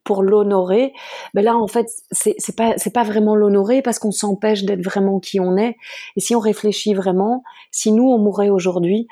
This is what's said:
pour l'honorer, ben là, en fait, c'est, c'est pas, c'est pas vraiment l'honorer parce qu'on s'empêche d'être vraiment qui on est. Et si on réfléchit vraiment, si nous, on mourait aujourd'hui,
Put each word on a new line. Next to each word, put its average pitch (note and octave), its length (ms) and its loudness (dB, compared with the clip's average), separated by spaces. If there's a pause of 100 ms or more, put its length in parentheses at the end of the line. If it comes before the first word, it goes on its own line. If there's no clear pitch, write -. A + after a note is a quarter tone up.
pour G3 200 0
l'honorer, G3+ 680 2 (420)
ben G3+ 100 2
là, A#3 120 2
en A3+ 120 0
fait, A3+ 200 -2 (240)
c'est, - 260 -2
c'est - 180 -8
pas, A3+ 200 0
c'est - 160 -4
pas A#3+ 120 0
vraiment G#3+ 300 2
l'honorer G#3 480 4
parce B3 160 -2
qu'on G#3+ 140 -4
s'empêche G3+ 540 -2
d'être F#3+ 180 -2
vraiment G3 380 0
qui - 180 -4
on F#3 160 0
est. A3+ 220 0 (400)
Et - 20 -4
si A#3 160 0
on A#3 40 4
réfléchit G#3 540 0
vraiment, G3 500 0 (280)
si - 220 0
nous, A#3 100 4
on C4 140 4
mourait G3+ 320 2
aujourd'hui, F#3 640 0